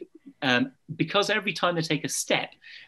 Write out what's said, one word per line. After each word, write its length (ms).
um, 320
because 320
every 240
time 220
they 80
take 220
a 40
step, 460